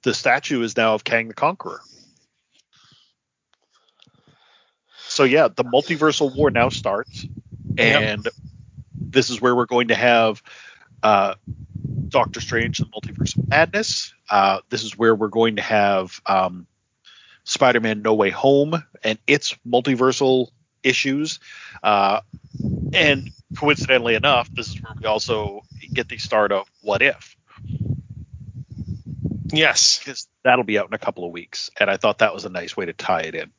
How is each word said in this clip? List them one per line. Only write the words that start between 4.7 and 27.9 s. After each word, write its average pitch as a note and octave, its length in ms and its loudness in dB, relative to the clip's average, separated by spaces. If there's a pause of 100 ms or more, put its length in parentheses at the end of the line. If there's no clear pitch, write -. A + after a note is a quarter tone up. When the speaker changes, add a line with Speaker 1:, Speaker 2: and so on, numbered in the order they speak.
Speaker 1:
So, - 160 2
yeah, C3+ 240 6
the B2+ 160 -2
multiversal C#3 720 0
war C#3+ 160 2
now A#2+ 160 2
starts. - 560 -4
Speaker 2:
Yep. - 760 -2
Speaker 1:
And G#2+ 260 -4 (640)
this - 360 0
is A#2 100 -6
where B2 160 2
we're A#2+ 120 0
going A#2+ 220 0
to A2+ 60 2
have, A2+ 480 2 (580)
uh, G2 340 4 (720)
Doctor A#2 320 0
Strange, A2+ 380 -4
the - 80 -4
Multiverse - 500 -6
of - 100 -2
Madness. E3+ 680 0 (160)
Uh, G2 300 4 (100)
this A2+ 140 -6
is G#2 140 -12
where A2+ 180 4
we're G#2 140 -2
going A2 280 2
to G#2 40 -4
have, G2+ 640 2
um, F#2 420 0 (800)
Spider-Man A2+ 560 2
No A2 140 4
Way G2+ 160 2
Home C#3+ 520 2 (180)
and A2 160 -2 (100)
its - 280 2 (100)
multiversal B2+ 840 2 (340)
issues. C#3 560 0 (420)
Uh, G2+ 400 2 (720)
and D3 380 2 (260)
coincidentally C3 580 2
enough, B2 360 0
this - 180 -10
is - 120 -12
where - 160 -14
we B2 80 -12
also G#2+ 580 -2 (280)
get A#2+ 160 -4
the A#2+ 100 -14
start G#2 340 0
of G2 180 -2 (120)
What G#2 200 -2
If. - 340 -2 (2250)